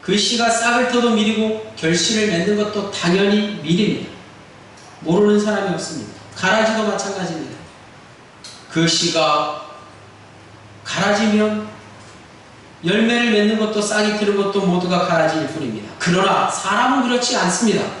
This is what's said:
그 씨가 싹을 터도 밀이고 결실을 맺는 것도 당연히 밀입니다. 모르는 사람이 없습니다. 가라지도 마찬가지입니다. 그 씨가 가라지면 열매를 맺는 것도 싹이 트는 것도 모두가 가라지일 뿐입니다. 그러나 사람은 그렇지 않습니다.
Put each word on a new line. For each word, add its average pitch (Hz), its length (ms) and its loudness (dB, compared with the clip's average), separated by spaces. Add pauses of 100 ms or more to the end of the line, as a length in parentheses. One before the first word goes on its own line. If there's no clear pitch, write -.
그 196 160 0
씨가 226 320 0
싹을 233 440 2
터도 240 180 4
밀이고 214 640 0
결실을 208 520 0
맺는 180 280 0
것도 208 360 -4
당연히 196 680 2
밀입니다. 180 480 0 (880)
모르는 208 380 4
사람이 196 360 0
없습니다. - 380 -10 (240)
가라지도 220 480 2
마찬가지입니다. 185 720 -6 (1120)
그 160 160 2
씨가 160 800 0 (1160)
가라지면 214 840 0 (1160)
열매를 226 480 2
맺는 208 260 2
것도 214 240 -2
싹이 208 360 0
트는 202 180 0
것도 196 240 0
모두가 175 460 0
가라지일 160 420 0
뿐입니다. 110 500 -8
그러나 175 500 2
사람은 240 600 0
그렇지 247 280 0
않습니다. 185 480 0 (160)